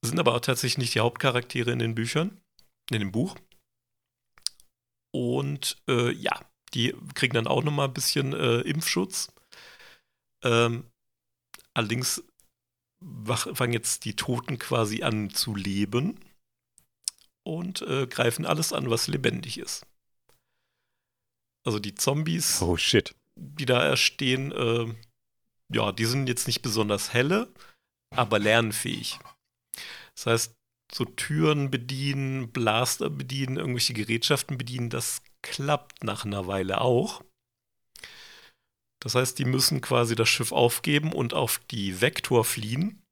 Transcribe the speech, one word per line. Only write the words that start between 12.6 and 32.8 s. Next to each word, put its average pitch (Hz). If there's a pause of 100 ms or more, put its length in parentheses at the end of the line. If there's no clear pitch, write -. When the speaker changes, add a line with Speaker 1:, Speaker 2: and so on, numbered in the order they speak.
Speaker 1:
wach-, 117
fangen 120
jetzt -
die 110
Toten -
quasi 110
an 107
zu -
leben 101 (1200)
und, 175
äh, 135
greifen 123
alles -
an, 131
was -
lebendig -
ist. - (1800)
Also 107
die 104
Zombies, 156
Speaker 2:
Oh, 87
shit. - (200)
Speaker 1:
die 147
da 123
erstehen, 135
äh, 117 (800)
ja, 107
die 110
sind 127
jetzt 120
nicht 117
besonders 104
helle, 160 (640)
aber 110
lernfähig. 107 (1000)
Das -
heißt, 117 (380)
so -
Türen 151
bedienen, 135
Blaster 117